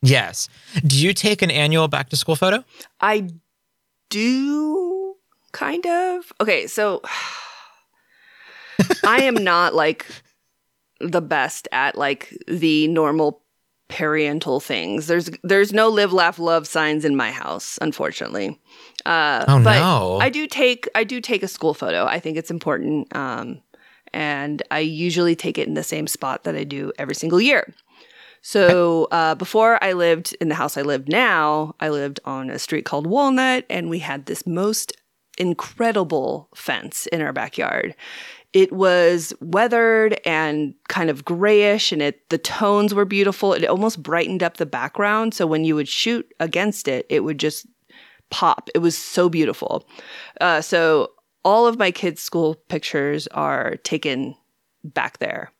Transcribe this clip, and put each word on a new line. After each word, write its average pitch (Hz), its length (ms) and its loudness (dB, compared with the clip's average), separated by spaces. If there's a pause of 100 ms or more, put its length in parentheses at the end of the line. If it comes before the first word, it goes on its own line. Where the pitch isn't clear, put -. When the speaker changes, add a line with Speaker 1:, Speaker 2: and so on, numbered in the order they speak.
Speaker 1:
Yes. 120 460 2 (360)
Do 135 140 4
you 175 160 4
take 208 280 0
an 180 100 2
annual 151 340 2
back-to-school 143 480 -2
photo? 196 300 0 (360)
Speaker 2:
I 208 280 0 (840)
do, 302 1040 0 (380)
kind 349 340 -6
of. 359 540 -2
Okay, 202 260 0
so 208 360 -2 (1040)
<sighs> - 1000 -4
I 240 180 6
am 262 120 4
not, 175 400 4
like, 160 320 0 (920)
the 175 220 -2
best 151 480 -2
at, 135 260 0
like, 139 400 -4 (120)
the 156 400 2
normal 156 560 0 (420)
parental 151 720 -2
things. 107 480 -6
There's, 170 240 0 (140)
there's 196 280 2
no 220 160 4
live, 208 240 2
laugh, 170 280 2
love 165 260 0
signs 151 380 0
in 147 100 2
my 123 160 0
house, - 500 -10
unfortunately. 95 800 -6 (460)
Uh, 151 420 0
Speaker 1:
Oh, 139 160 8
Speaker 2:
but - 160 8
Speaker 1:
no. 107 420 2
Speaker 2:
I 160 100 2
do 294 180 -4
take, 254 480 0
I 220 80 2
do 247 160 -6
take 226 240 -2
a 190 40 -4
school 156 260 -2
photo. 90 320 -2
I - 120 -2
think 160 180 -6
it's 160 140 -8
important, 151 640 -4
um, 123 460 -8 (520)
and 147 580 -4
I 147 80 -2
usually 165 580 0
take 165 220 -6
it - 100 -4
in 156 60 -4
the 156 80 -4
same 156 240 -6
spot - 380 -6
that 165 120 -4
I 151 80 -6
do 143 340 -8
every 139 160 -6
single 170 260 2
year. 254 340 2 (680)
So, 175 680 4
uh, 160 240 2
before 220 500 2
I 190 80 0
lived 170 480 0
in 165 80 -2
the 147 60 0
house 147 240 -4
I 139 40 -4
live 139 260 -2
now, 156 720 2
I 156 100 -2
lived 143 340 -4
on 131 240 -8
a 135 100 -8
street - 280 -6
called 147 200 -4
Walnut, 262 600 2
and 170 220 -6
we 165 80 -4
had 143 260 -8
this - 220 -8
most 190 460 -2 (440)
incredible 170 1160 -2
fence - 540 -6
in 170 120 -2
our 147 120 -4
backyard. - 640 -4 (600)
It 190 180 6
was 180 680 4
weathered 220 840 2
and 151 500 0 (140)
kind 165 220 0
of 143 140 -4
grayish, 208 680 4
and 156 80 -2
it, 143 300 -4
the 165 80 0
tones 208 560 2
were 202 100 4
beautiful. 196 480 2
It - 140 0
almost 185 360 0
brightened 170 400 -2
up 170 140 -2
the 170 100 -2
background, 208 680 -2
so 180 120 0
when 156 180 0
you 160 100 2
would 151 140 -2
shoot - 520 -2
against 175 480 -2
it, 127 220 -2
it 147 100 2
would 147 180 -4
just 151 280 -4 (640)
pop. - 440 0
It - 40 4
was 170 180 2
so - 320 0
beautiful. 160 580 -2 (540)
Uh, 165 220 2
so 160 480 2 (340)
all 226 240 6
of 233 100 -2
my 190 140 2
kids' 175 300 -4
school 160 340 -2 (120)
pictures 147 600 -4
are 143 560 -2
taken 135 500 -4 (480)
back - 360 -6
there. - 420 -6